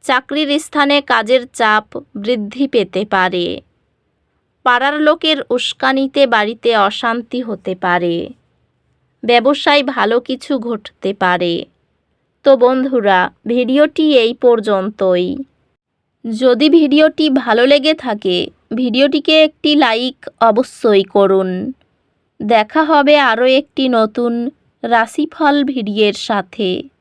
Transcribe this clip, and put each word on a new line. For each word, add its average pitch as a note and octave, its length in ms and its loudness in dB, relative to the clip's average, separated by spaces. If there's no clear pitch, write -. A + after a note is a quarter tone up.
চাকরির C#4 460 -2
স্থানে C#4+ 360 -2
কাজের A#3+ 320 2
চাপ G#3+ 340 0
বৃদ্ধি G#3+ 540 -4
পেতে F#3+ 420 -2
পারে। F#3 360 -2
পাড়ার B3+ 360 0
লোকের D#4 360 0
উস্কানিতে C4+ 760 -2
বাড়িতে A3+ 520 -2
অশান্তি A#3 640 -4
হতে G#3 400 -8
পারে। F3 360 -2
ব্যবসায় C4+ 640 2
ভালো A#3 340 -2
কিছু C4 380 -8
ঘটতে A3 520 -8
পারে। F3+ 340 -2
তো C#4 120 6
বন্ধুরা, B3 600 2
ভিডিওটি C4 600 0
এই A3+ 140 2
পর্যন্তই। G3+ 880 0
যদি B3 460 0
ভিডিওটি D#4 560 2
ভালো A#3+ 300 0
লেগে D4 280 2
থাকে, G#3 420 -4
ভিডিওটিকে C4+ 680 0
একটি D#4 340 -2
লাইক B3 400 0
অবশ্যই A3 720 2
করুন। F#3+ 380 2
দেখা A3 440 0
হবে D4 300 4
আরও A#3 160 0
একটি C4+ 280 -6
নতুন A#3 440 -2
রাশিফল C#4+ 800 -2
ভিডিওর G#3+ 520 -2
সাথে। G3+ 420 -4